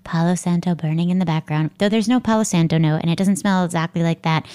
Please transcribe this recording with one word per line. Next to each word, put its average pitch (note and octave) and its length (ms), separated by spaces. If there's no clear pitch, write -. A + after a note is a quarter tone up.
Palo E3+ 300
Santo F3 400
burning D#3+ 360
in F#3 100
the F#3 60
background, D#3 520
though G3+ 120
there's G#3+ 200
no B3 100
Palo A3 240
Santo E3 360
note D#3 220
and E3+ 100
it E3 60
doesn't F#3+ 200
smell F#3 260
exactly E3+ 380
like E3 220
that, D#3+ 320